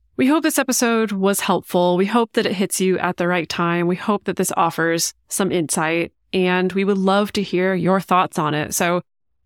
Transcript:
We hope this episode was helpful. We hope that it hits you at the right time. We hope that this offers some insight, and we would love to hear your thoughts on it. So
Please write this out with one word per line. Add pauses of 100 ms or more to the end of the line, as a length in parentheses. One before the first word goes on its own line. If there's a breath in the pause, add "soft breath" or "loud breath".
(180)
We
hope
this
episode
was
helpful.
We
hope
that
it
hits
you
at
the
right
time.
We
hope
that
this
offers (140)
some
insight, (220)
and
we
would
love
to
hear
your
thoughts
on
it.
So (460)